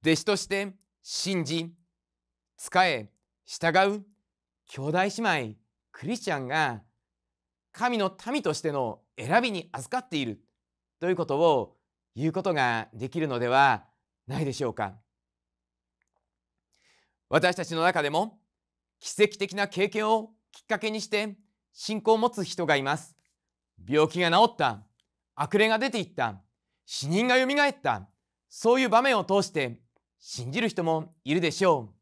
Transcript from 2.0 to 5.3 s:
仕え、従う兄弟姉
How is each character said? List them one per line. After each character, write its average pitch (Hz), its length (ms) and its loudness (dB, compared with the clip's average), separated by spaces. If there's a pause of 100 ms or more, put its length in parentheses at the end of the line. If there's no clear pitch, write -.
仕 - 120 -14 (100)
え、 143 300 2 (360)
従 - 220 -4 (280)
う 202 100 -10 (640)
兄 - 140 -12
弟 151 160 -2 (240)
姉 160 280 0